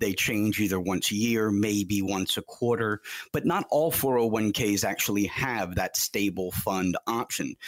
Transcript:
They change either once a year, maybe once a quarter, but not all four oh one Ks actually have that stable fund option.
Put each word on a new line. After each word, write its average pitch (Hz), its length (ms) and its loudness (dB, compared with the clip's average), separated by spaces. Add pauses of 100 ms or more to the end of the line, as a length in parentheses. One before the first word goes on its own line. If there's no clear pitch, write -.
They 104 120 0
change 104 480 0
either 95 180 2
once 92 320 0
a 104 40 -2
year, 110 360 2
maybe 101 520 2
once 95 340 -2
a 95 60 -4
quarter, 113 580 -2 (320)
but 151 140 0
not 175 240 2
all 156 200 4
four 135 280 2
oh 117 80 4
one 110 260 2
Ks 104 320 0
actually 101 420 0
have 107 500 -2
that 92 200 -2
stable 95 540 -2
fund 92 460 0 (100)
option. 113 480 -2 (140)